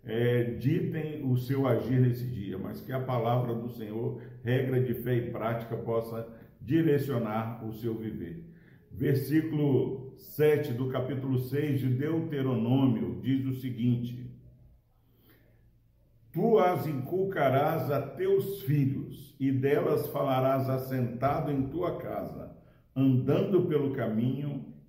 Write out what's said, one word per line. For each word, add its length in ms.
eh, 540
ditem 720
o 60
seu 300
agir 340
nesse 260
dia, 320
mas 220
que 120
a 80
palavra 540
do 140
Senhor, 520
regra 400
de 120
fé 220
e 140
prática, 460
possa 500
direcionar 1040
o 80
seu 220
viver. 500
Versículo 1300
sete 540
do 160
capítulo 500
seis 420
de 80
Deuteronômio 1300
diz 240
o 140
seguinte: 680
"Tu 260
as 280
inculcarás 1040
a 120
teus 600
filhos, 760
e 120
delas 580
falarás 600
assentado 840
em 180
tua 280
casa, 600
andando 720
pelo 260
caminho 720